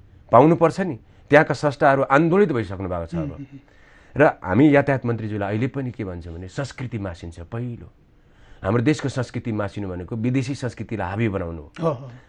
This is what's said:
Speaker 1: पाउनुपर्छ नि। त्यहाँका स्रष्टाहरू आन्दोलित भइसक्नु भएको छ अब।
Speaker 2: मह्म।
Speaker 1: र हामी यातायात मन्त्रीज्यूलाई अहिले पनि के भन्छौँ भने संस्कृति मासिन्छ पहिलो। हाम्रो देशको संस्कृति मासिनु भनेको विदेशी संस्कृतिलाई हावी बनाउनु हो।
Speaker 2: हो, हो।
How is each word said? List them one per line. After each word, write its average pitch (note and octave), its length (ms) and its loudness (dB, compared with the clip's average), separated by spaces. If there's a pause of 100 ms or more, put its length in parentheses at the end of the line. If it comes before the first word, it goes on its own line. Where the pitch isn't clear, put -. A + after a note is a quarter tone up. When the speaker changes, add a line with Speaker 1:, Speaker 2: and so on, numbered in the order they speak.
(320)
Speaker 1:
पाउनुपर्छ D#3 480 6
नि। E3+ 200 -4 (300)
त्यहाँका D3 240 6
स्रष्टाहरू C3+ 500 2
आन्दोलित E3 480 4
भइसक्नु G2 380 -4
भएको E2+ 160 -4
छ - 100 -12
अब। D2+ 140 -6
Speaker 2:
मह्म। C#3 160 -12 (720)
Speaker 1:
र C#3 60 6 (200)
हामी C#3 320 6
यातायात C#3 300 2
मन्त्रीज्यूलाई G#2+ 440 -4
अहिले A2 180 -2
पनि B2+ 240 -8
के A#2 120 -10
भन्छौँ F2 300 -10
भने F2+ 140 -12
संस्कृति B2 500 -10
मासिन्छ F2 420 -10
पहिलो। A2+ 520 -12 (720)
हाम्रो A2+ 180 2
देशको C#3 280 0
संस्कृति A#2+ 420 -6
मासिनु G2+ 380 -6
भनेको F2+ 260 -8
विदेशी B2 400 -2
संस्कृतिलाई G2+ 520 -8
हावी G#2+ 220 -2
बनाउनु E2 320 -6
हो। D2 100 -20 (100)
Speaker 2:
हो, E3 80 0
हो। B2+ 220 -8 (180)